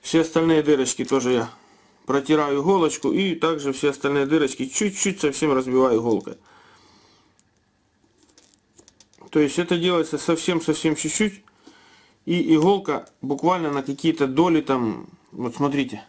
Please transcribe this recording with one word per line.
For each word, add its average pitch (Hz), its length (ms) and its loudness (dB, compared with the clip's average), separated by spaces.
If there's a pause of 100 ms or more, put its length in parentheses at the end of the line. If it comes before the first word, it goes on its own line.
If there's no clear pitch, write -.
Все - 200 2
остальные 160 420 2
дырочки 131 420 2
тоже 127 260 0
я 117 180 0 (560)
протираю 143 540 0
иголочку. 160 540 0
И 190 220 0
также 151 360 -2
все 139 200 0
остальные 139 340 0
дырочки 143 420 0
чуть-чуть 196 540 -4
совсем 147 320 0
разбиваю 127 480 2
иголкой. - 360 -2 (3000)
То 156 100 0
есть 147 200 2
это 175 180 0
делается 165 400 0
совсем-совсем 160 800 -2
чуть-чуть. 196 480 -2 (800)
И 170 280 2
иголка 170 540 2 (140)
буквально 156 500 0
на 139 120 -2
какие-то 143 440 0
доли 160 320 4
там, 123 480 -2 (240)
вот 120 240 -6
смотрите 139 540 -2